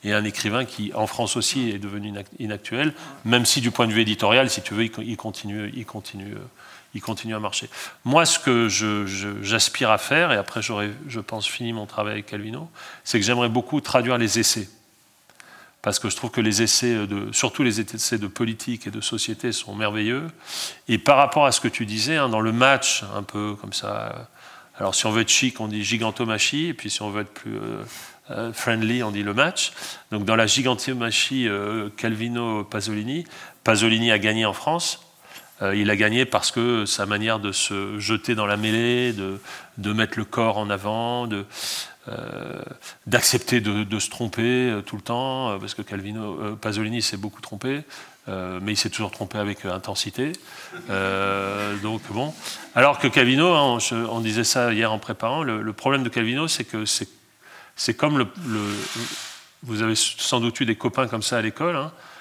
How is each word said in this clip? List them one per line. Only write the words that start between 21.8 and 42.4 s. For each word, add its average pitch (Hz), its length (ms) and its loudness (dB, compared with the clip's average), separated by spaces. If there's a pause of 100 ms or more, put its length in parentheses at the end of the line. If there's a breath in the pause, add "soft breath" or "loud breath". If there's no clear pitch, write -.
disais, 110 300 0
hein, 135 120 2
dans 110 100 2
le 110 120 2
match, 127 520 4 (120)
un 101 80 -4
peu 104 360 -4
comme 101 140 -12
ça, - 140 -6 (280)
euh, - 80 -12 (540 loud breath)
alors 98 160 -2
si - 140 2
on 107 40 2
veut 113 100 4
être 110 80 2
chic, - 300 2
on 110 80 -4
dit 104 160 -4
gigantomachie, 113 840 0
et 165 80 -4
puis - 160 -6
si - 100 -2
on 107 80 -6
veut 104 120 -2
être 98 120 -8
plus, 107 220 -10
euh, 107 280 -6 (460 loud breath)
euh, 113 240 -6
friendly, 117 480 0
on 107 80 -2
dit 101 140 -4
le 101 100 -2
match. 147 380 2 (400 loud breath)
Donc 104 120 -2
dans 110 120 4
la 113 100 6
gigantomachie, 123 1000 0
euh, 104 500 -2
Calvino-Pasolini, 113 1300 -2 (380 loud breath)
Pasolini 113 480 6
a 104 80 6
gagné 107 260 2
en 98 80 0
France. - 460 -2 (640 loud breath)
Euh, 98 120 2
il 104 140 4
a 104 60 4
gagné 110 300 4
parce - 260 2
que 117 340 2
sa 98 220 -2
manière 107 320 0
de 101 120 -2
se 98 460 -2
jeter 107 380 0
dans 107 100 0
la 104 120 2
mêlée, 117 560 2
de, 95 260 -4 (400 loud breath)
de 104 140 -2
mettre 110 260 0
le 107 60 -2
corps 110 320 0
en 104 140 -2
avant, 117 560 -2
de, 101 180 -4 (640 loud breath)
euh, - 560 -10 (420 loud breath)